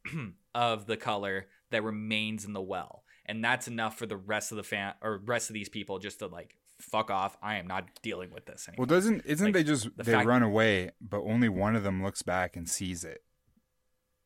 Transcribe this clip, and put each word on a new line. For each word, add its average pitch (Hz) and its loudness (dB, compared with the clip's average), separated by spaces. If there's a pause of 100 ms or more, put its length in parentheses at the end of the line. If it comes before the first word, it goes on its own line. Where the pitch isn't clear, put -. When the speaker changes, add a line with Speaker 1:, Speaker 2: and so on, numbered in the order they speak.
Speaker 1:
<clears throat> 120 -8
of 117 2
the 110 0
color 101 -2 (240)
that 110 2
remains 107 -2
in 104 -8
the 101 -4
well. 92 -2 (220)
And 113 -4
that's 123 2
enough 113 -2
for 120 -6
the 104 -6
rest 101 -2
of - -8
the 104 -6
fam-, 98 -4
or 110 -2
rest 117 0
of 113 -10
these 104 -6
people 98 -8
just 98 -10
to, 101 -8
like, 85 -16 (240)
"Fuck 107 -2
off. 98 0
I 107 -4
am 90 -6
not 92 -4 (140)
dealing 92 -6
with - -16
this - -16
anymore." 127 -2
Speaker 2:
Well, 147 6
doesn't, 202 2
isn't 151 0
Speaker 1:
Like, 208 6
Speaker 2:
they 170 6
just, 135 2
Speaker 1:
the 107 -8
Speaker 2:
they 113 2
Speaker 1:
fact 120 6
Speaker 2:
run 123 8
away, 104 4 (100)
but 101 -4
only 113 4
one 101 2
of 107 0
them 95 0
looks 98 -4
back 90 0
and 85 -8
sees 90 -4
it? 80 -14 (1040)